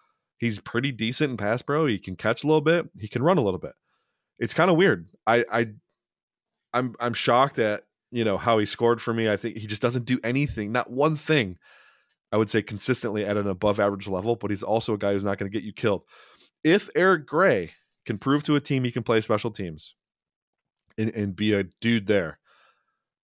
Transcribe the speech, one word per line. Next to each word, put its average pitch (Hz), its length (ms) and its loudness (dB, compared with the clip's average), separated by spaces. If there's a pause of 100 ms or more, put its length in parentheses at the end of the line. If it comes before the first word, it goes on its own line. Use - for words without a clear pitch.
(360)
He's 113 240 -4
pretty 135 320 -4
decent 117 400 -2
in 117 40 -8
pass 104 240 -2
pro. 151 260 0
He 107 120 0
can 92 160 -10
catch 113 300 -2
a - 20 0
little 156 140 4
bit. 160 360 0
He 101 120 -12
can 123 160 -4
run 180 120 4
a 143 60 2
little 92 160 0
bit. 76 140 -12 (680)
It's - 160 -4
kinda 175 180 4
weird. 151 360 2 (180)
I, 117 260 4
I, 117 140 0 (1040)
I'm, 123 280 -2
I'm 120 120 -2
shocked 127 460 4
at, 104 240 0 (300)
you 117 120 0
know, 98 140 2
how 117 200 4
he 104 60 4
scored 117 380 2
for 117 100 -4
me. 113 160 0
I 104 80 2
think 110 200 -6
he 107 100 -10
just 107 160 -4
doesn't 120 220 0
do 123 180 0
anything, 120 480 -2
not 120 200 -2
one 147 260 2
thing, 123 420 0 (720)
I 107 60 0
would 110 140 2
say, 110 120 2
consistently 107 640 -4
at 104 120 0
an 101 120 0
above 101 320 0
average 101 260 0
level, 101 300 -2
but 101 140 -6
he's 98 120 -4
also 113 320 0
a 101 40 -4
guy 101 140 0
who's 98 120 0
not 98 140 -2
gonna 98 120 -6
get 98 140 -6
you 104 80 -12
killed. 101 320 -2 (580)
If 175 320 2
Eric 170 320 2
Gray 139 460 0 (340)
can 107 120 -4
prove 143 260 0
to 151 100 2
a 143 60 2
team 135 240 -2
he 120 80 -4
can 123 100 -4
play 110 180 2
special 107 300 0
teams 87 460 -10 (1000)
and, 110 200 -2
and 101 180 -4
be 107 180 0
a 101 120 2 (160)
dude 113 260 0
there, 95 320 0 (840)